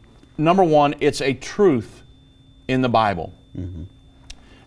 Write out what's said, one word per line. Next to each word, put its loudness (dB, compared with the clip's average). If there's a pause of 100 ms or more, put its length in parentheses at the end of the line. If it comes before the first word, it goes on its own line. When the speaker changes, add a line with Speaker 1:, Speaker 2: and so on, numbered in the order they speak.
(360)
Speaker 1:
number 2
one, 2
it's 0
a -2
truth -2 (640)
in 0
the 0
Bible. 0 (240)
Speaker 2:
Mm-hmm. -12 (840)